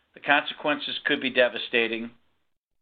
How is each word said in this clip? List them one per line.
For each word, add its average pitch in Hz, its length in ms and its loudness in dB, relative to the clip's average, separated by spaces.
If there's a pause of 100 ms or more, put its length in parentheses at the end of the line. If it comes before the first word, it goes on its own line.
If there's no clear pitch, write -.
(140)
The - 60 -20
consequences 143 840 -2
could 147 160 2
be 135 100 -2
devastating, 117 800 0 (720)